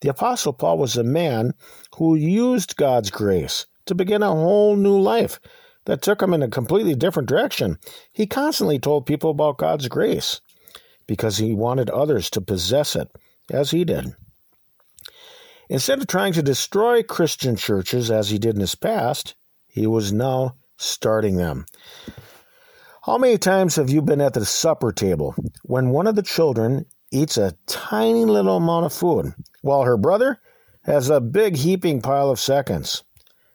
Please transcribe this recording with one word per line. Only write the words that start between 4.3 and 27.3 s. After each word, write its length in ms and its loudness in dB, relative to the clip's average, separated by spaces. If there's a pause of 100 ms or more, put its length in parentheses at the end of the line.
new 240 4
life 400 0 (460)
that 180 -4
took 180 0
him 120 2
in 100 2
a 60 -2
completely 440 0
different 360 -2
direction. 500 -2 (320)
He 160 -2
constantly 500 -2
told 300 0
people 240 0
about 260 0
God's 300 -2
grace 540 -2 (640)
because 320 -2
he 140 0
wanted 360 0
others 400 0
to 100 -4
possess 560 -2
it, 140 -6 (420)
as 200 0
he 120 2
did. 320 -4 (1500)
Instead 320 -2
of 80 -8
trying 240 0
to 120 0
destroy 600 2
Christian 540 -2
churches, 520 -2
as 200 0
he 80 0
did 180 0
in 60 -2
his 140 -2
past, 600 -4 (320)
he 180 -4
was 280 0
now 420 -2 (220)
starting 580 0
them. 300 -2 (1400)
How 140 0
many 200 4
times 380 2
have 140 2
you 120 4
been 200 2
at 140 2
the 100 -2
supper 480 0
table 420 -2 (280)
when 260 0
one 180 2
of 80 2
the 80 0
children 600 0 (260)
eats 260 0